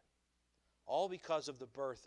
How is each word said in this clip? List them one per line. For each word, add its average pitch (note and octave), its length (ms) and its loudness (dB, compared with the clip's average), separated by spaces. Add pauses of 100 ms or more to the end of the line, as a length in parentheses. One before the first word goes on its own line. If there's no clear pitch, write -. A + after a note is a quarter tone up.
(840)
all D#3+ 240 2
because D#3+ 400 0
of C3+ 100 -6
the B2+ 80 -8
birth B2+ 400 -4